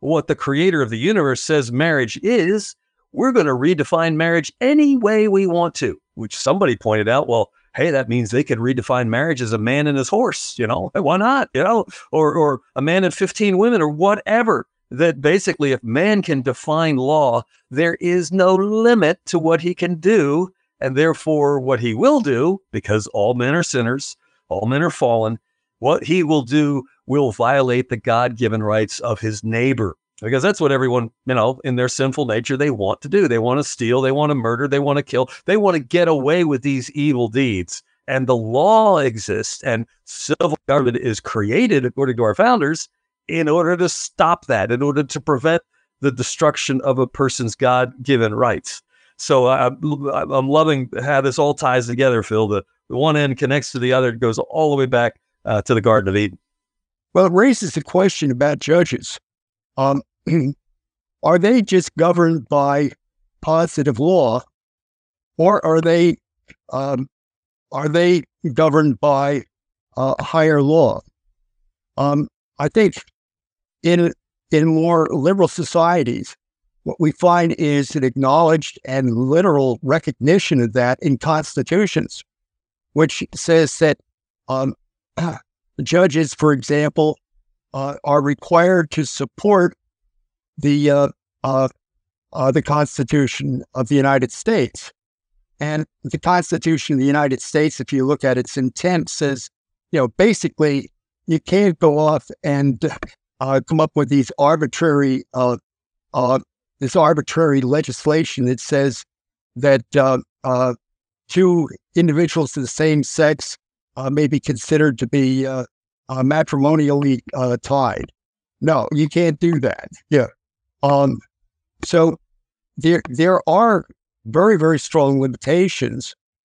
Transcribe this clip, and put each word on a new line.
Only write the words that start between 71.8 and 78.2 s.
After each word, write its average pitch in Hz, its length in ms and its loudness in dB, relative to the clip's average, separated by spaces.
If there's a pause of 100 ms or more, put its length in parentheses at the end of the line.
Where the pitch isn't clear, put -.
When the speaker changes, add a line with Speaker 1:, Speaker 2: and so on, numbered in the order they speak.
Speaker 2:
Um, 143 320 0 (300)
I 127 100 -4
think 208 260 2 (880)
in, 170 300 2 (380)
in 156 160 2
more 160 440 2
liberal 165 380 2
societies, 165 880 -2 (460)
what - 180 -8
we 156 120 2
find 175 400 2
is 143 440 -2
an 135 80 -2
acknowledged 143 800 2